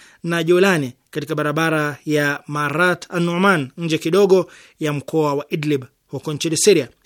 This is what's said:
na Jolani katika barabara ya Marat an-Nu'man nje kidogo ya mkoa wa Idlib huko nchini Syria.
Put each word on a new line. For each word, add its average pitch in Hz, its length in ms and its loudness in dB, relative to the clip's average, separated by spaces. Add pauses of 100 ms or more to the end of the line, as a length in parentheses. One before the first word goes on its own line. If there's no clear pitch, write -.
(220)
na 170 220 -2
Jolani 175 480 2 (180)
katika 151 240 -6
barabara 151 720 -2
ya 147 400 0
Marat 147 640 -2
an-Nu'man 175 680 0
nje 160 200 -2
kidogo 185 520 2 (300)
ya 151 120 -4
mkoa 147 420 -2
wa 143 180 -4
Idlib 147 320 -2 (220)
huko 143 260 -10
nchini 160 240 -4
Syria. 160 320 4 (180)